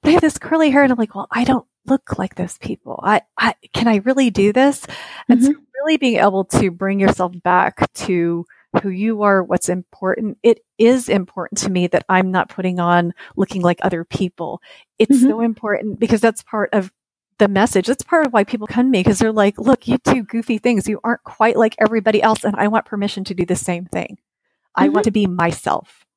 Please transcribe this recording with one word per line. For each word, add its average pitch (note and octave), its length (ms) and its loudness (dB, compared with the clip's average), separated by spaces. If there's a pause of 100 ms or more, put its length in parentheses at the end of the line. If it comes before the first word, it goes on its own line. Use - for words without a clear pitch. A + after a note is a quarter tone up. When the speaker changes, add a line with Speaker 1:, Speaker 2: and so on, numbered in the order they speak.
Speaker 1:
But - 60 2
I D4+ 40 6
have F4+ 100 6
this D#4 160 0
curly D#4+ 320 0
hair C#4+ 120 4
and C4+ 100 4
I'm A#3+ 60 -2
like, A3 160 -2
"Well, F#3+ 160 -10
I A#3 140 0
don't B3+ 220 0 (200)
look - 320 -4
like F#3 180 -6
those F3+ 220 -8
people. - 440 -12
I, G#3 180 0 (180)
I, A3+ 160 -2 (200)
can A#3 140 0
I A3 80 2
really B3 340 2
do G3+ 220 2
this?" C4+ 340 2 (420)
And A#3+ 160 6
so C#4 60 4
Speaker 2:
Mm-hmm. D4+ 100 -4 (240)
Speaker 1:
really D#4 140 2
being A#3+ 200 0
able F#3+ 260 2
to G3 260 0
bring G3 300 -4
yourself F3+ 320 0 (100)
back - 520 0
to E3+ 500 -2 (380)
who G3 80 -6
you G#3 320 -4
are, G3 200 4
what's - 260 -4
important. F#3 760 -6
It A#3 180 4 (180)
is A#3+ 300 2
important F#3+ 520 -4
to G3+ 100 -4
me F3+ 180 0
that - 200 0
I'm F#3+ 220 2
not F#3 180 -2
putting F#3 320 -4
on F3 320 2 (240)
looking F#3 260 -4
like F3 200 2
other E3+ 220 -2
people. - 580 -8 (360)
It's C4 200 2
Speaker 2:
Mm-hmm. B3+ 100 4
Speaker 1:
so A3+ 120 0
important G#3+ 600 -4
because A3 200 2
that's A3+ 220 0
part - 300 -4
of F#3+ 180 -2 (480)
the G3+ 100 4
message. G3 380 0
That's B3+ 180 -4
part D#4+ 220 0
of A#3+ 60 -4
why G#3 120 2
people G#3+ 220 -8
come B3 200 0
to C4 40 2
me, F#3+ 140 2
'cause G3+ 140 2
they're A3 140 0
like, G#3 260 2
"Look, B3 280 0
you B3 180 0
do B3+ 180 2
goofy A3+ 360 -4
things. A3+ 300 0
You G#3+ 160 -4
aren't A#3 200 -4
quite - 340 0
like A3 200 2
everybody G#3+ 440 2
else. A3 220 0
And G#3+ 120 -2
I G#3 120 0
want A3 180 -2
permission G3+ 380 -6
to G3 100 -10
do F3+ 100 -2
the F3 120 -2
same F3 280 -6
thing. - 320 -10 (580)
I - 140 2
want D4 100 0
Speaker 2:
Mm-hmm. G#3+ 40 0
Speaker 1:
to A3 80 0
be G#3 160 0
myself." - 800 -4 (100)